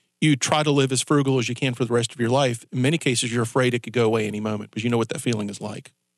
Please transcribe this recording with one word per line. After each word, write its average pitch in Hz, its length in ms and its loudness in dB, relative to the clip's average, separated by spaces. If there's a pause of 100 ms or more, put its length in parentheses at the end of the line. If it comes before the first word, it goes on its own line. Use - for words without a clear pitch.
(220)
you 156 140 4
try 151 280 2
to 151 80 2
live 135 200 4
as 127 100 -2
frugal 135 360 2
as 117 120 -2
you 120 60 -4
can 131 180 -2
for 120 120 -2
the 113 80 -4
rest 117 200 0
of - 60 -10
your 117 100 0
life. 127 420 0
In 131 100 -2
many 147 160 2
cases, 123 340 -2
you're 117 120 0
afraid 123 300 0
it 117 100 -4
could 110 100 -12
go 120 120 4
away 110 220 2
any 104 120 -4
moment 107 320 -6
because 113 120 -8
you 120 60 0
know 120 80 2
what 113 120 0
that - 120 -6
feeling 107 280 -2
is 101 120 -12
like. 104 320 -12 (240)